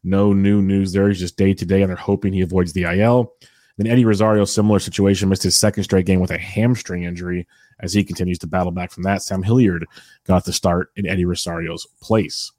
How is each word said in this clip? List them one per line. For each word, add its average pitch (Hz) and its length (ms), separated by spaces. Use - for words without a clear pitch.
No 98 300
new 101 260
news 98 320
there. 98 160
He's 95 120
just 87 180
day 95 160
to 92 100
day, 95 160
and 98 80
they're 90 80
hoping 98 380
he 92 80
avoids 90 320
the 87 100
I 87 140
L. 120 340
Then 104 80
Eddie 120 180
Rosario, 107 400
similar 104 360
situation, 98 500
missed 95 140
his 92 120
second 104 280
straight 95 200
game 92 160
with 90 120
a 85 40
hamstring 95 680
injury 87 420
as 95 140
he 101 100
continues 90 360
to 87 60
battle 90 260
back 87 180
from 90 140
that. 98 180
Sam 95 200
Hilliard 98 440
got 92 180
the 92 80
start 90 440
in 101 100
Eddie 90 180
Rosario's 170 640
place. - 560